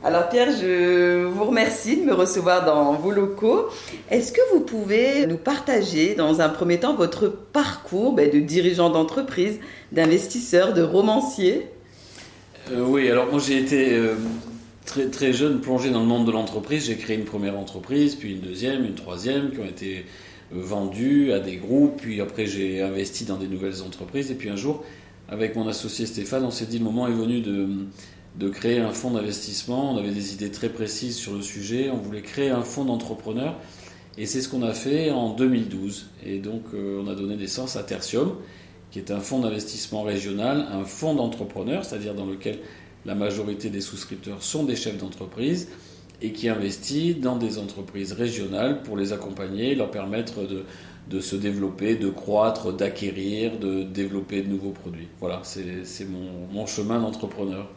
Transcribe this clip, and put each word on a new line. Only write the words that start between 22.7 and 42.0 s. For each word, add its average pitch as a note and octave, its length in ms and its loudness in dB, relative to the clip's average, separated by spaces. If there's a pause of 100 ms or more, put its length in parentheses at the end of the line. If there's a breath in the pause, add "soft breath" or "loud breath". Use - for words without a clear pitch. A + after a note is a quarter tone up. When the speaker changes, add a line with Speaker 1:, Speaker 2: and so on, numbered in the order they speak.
Speaker 2:
investi F#2+ 420 -4
dans G2 120 -4
des F#2+ 100 -6
nouvelles F#2+ 400 -6
entreprises. C3 460 -6
Et - 20 -4
puis G#2 160 -8
un G2+ 60 -4
jour, C#3+ 260 -4 (460 loud breath)
avec A2 260 -2
mon A2 140 -2
associé A2 380 -4
Stéphane, A#2+ 380 -2
on A#2+ 60 -2
s'est A2+ 160 -6
dit A#2 140 -4
le A2+ 40 2
moment A#2 220 0
est A#2+ 60 0
venu A2+ 280 0
de, G2+ 280 -2 (680 loud breath)
de G2 140 -4
créer A#2 300 0
un A2 140 0
fonds B2+ 180 -4
d'investissement. A#2 840 -4
On A2+ 60 0
avait G2+ 120 -2
des G2+ 220 -4
idées G2+ 180 -6
très A2+ 200 -4
précises A#2 460 -6
sur G2+ 180 -8
le G2+ 80 -6
sujet. A2+ 500 -4
On A#2+ 60 -4
voulait G#2 240 -10
créer C#3 260 -2
un A#2+ 140 0
fonds C3+ 240 -4
d'entrepreneurs. A#2+ 680 -4 (600 loud breath)
Et G#2+ 80 -8
c'est C3 160 -2
ce C3 80 -4
qu'on B2+ 140 -2
a A2 100 0
fait D3+ 380 0
en A#2 240 0
deux B2+ 140 4
mille A2+ 200 2
douze. F#2+ 380 -8 (180)
Et G2 140 -6
donc, G#2+ 240 -6 (100)
euh, G2 320 -6
on G2+ 60 -6
a G2 40 -4
donné G2+ 220 -4
naissance G#2 400 -6
à G2+ 60 -6
Tertium, A#2+ 540 -2 (540 loud breath)
qui - 80 -10
est G2 120 -10
un G2+ 100 -2
fonds C3 200 -2
d'investissement G#2+ 600 -4
régional, G#2 720 -2
un G2 120 -4
fonds D#3 300 -4
d'entrepreneurs, A#2+ 680 -4
c'est-à-dire G#2 300 -8